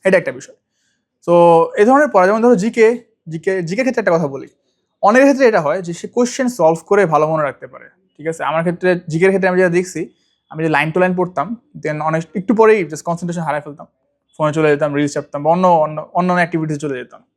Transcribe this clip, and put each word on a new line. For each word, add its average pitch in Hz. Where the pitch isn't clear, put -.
এটা 190
একটা 135
বিষয়। 123
তো 170
এই 208
ধরনের 269
পড়া, 190
যেমন 220
ধরো 240
জিকে, 226
জিকে, 180
জিকে 190
ক্ষেত্রে 247
একটা 214
কথা 170
বলি, 135
অনেকের 240
ক্ষেত্রে 269
এটা 208
হয় 160
যে 175
সে 196
কোশ্চেন 247
সলভ 165
করে 202
ভালো 156
মনে 160
রাখতে 135
পারে, -
ঠিক 147
আছে? 160
আমার 151
ক্ষেত্রে, 180
জিকের 165
ক্ষেত্রে 190
আমি 185
যেটা 185
দেখছি, 180
আমি 156
যে 165
লাইন 151
টু 180
লাইন 185
পড়তাম, 180
then 151
অনেক, 160
একটু 202
পরেই 220
just 151
কনসেন্ট্রেশন 170
হারায় 147
ফেলতাম, 147
ফোনে 151
চলে 156
যেতাম, 147
রিলস 143
চাপতাম 143
বা 156
অন্য, 185
অন্য, 156
অন্য 180
অ্যাক্টিভিটিতে 160
চলে 143
যেতাম। 117